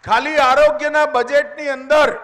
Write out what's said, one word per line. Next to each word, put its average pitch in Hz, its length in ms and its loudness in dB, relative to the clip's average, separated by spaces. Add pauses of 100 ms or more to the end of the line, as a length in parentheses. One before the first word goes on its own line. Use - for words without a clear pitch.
ખાલી 269 320 0
આરોગ્યના 294 680 2
બજેટની 285 640 -2
અંદર 269 540 -2